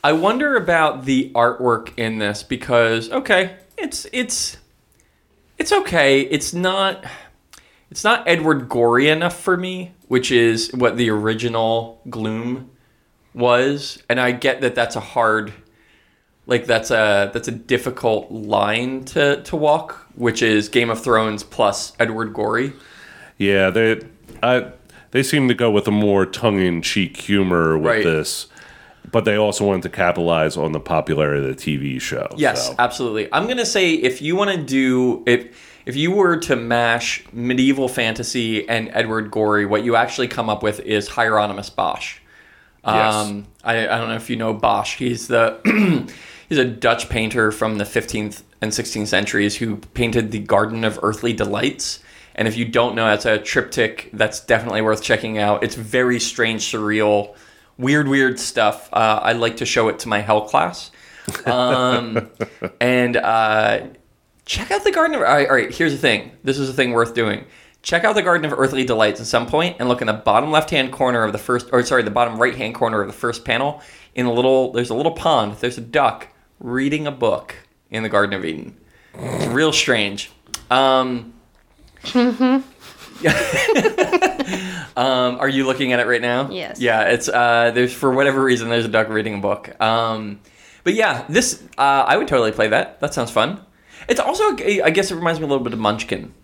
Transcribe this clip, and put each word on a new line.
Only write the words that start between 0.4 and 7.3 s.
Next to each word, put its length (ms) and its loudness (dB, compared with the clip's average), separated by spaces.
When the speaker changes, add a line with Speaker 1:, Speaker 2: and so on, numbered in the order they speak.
Speaker 1:
about 520 0
the 280 0
artwork 600 2
in 220 -2
this 260 -4
because, 680 2
okay, 460 0
it's, 360 -8
it's, 440 -6
it's 140 -2
okay. 480 4
It's 340 -4
not, 500 -2